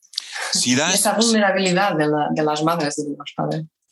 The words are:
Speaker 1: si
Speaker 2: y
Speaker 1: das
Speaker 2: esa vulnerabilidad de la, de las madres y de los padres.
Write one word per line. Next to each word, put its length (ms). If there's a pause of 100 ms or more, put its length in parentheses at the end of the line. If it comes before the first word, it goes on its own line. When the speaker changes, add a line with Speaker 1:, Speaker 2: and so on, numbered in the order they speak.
(520)
Speaker 1:
si 200
Speaker 2:
y 40
Speaker 1:
das 180
Speaker 2:
esa 200
vulnerabilidad 840
de 100
la, 240
de 120
las 200
madres 360
y 40
de 140
los 180
padres. 300 (280)